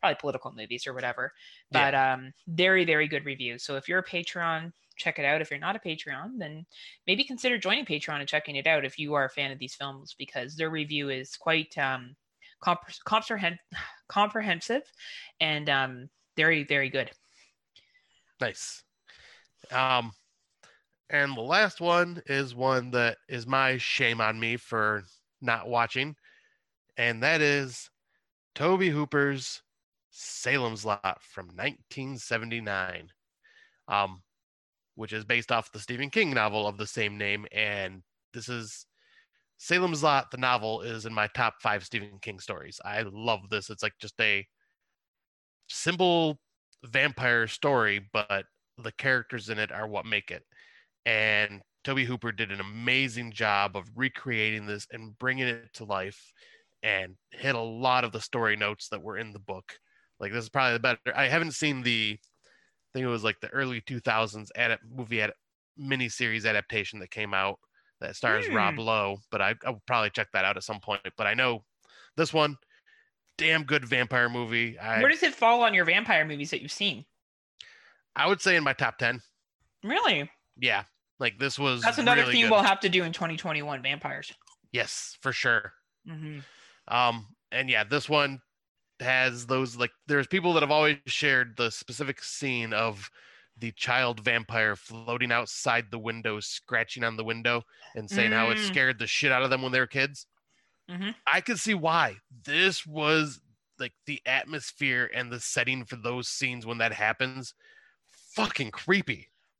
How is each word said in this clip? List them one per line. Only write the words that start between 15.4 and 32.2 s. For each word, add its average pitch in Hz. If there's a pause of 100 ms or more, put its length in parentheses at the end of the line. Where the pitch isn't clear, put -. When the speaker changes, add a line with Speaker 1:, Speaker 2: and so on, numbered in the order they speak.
Speaker 1:
and, 151
um, 131 (260)
very, 156
very 139
good. 127 (1300)
Speaker 2:
Nice. - (880)
Um, 127 (960)
and 143
the 113
last 180
one 175
is 139
one 127
that 120 (100)
is 117
my 131
shame 117
on 110
me 113
for 107 (360)
not 113
watching, 127 (800)
and 120
that 156
is 143 (640)
Tobe 180
Hooper's 143 (480)
Salem's 120
Lot 101
from 90
nineteen 135
seventy-nine, 104 (800)